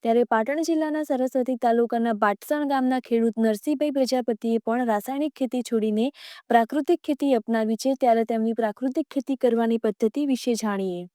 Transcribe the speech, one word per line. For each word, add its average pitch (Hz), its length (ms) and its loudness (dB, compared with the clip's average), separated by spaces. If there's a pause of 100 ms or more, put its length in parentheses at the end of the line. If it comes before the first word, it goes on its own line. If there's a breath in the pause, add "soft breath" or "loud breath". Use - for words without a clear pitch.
ત્યારે 233 200 4
પાટણ 240 380 0
જિલ્લાના 311 420 0
સરસ્વતી 262 520 -2
તાલુકાના 233 580 2
ભાટસણ 220 540 0
ગામના 262 320 0
ખેડૂત 233 380 0
નરસિંહભાઈ 262 540 0
પ્રજાપતિએ 240 680 0
પણ 240 280 -2
રાસાયણિક 262 480 -2
ખેતી 254 280 -4
છોડીને 220 500 0 (360 loud breath)
પ્રાકૃતિક 262 560 2
ખેતી 285 300 0
અપનાવી 226 420 0
છે, 269 180 0
ત્યારે 233 300 4
તેમની 226 300 -2
પ્રાકૃતિક 247 600 -2
ખેતી 277 220 -4
કરવાની 233 420 2
પદ્ધતિ 220 480 0
વિશે 254 280 0
જાણીએ. 190 600 -4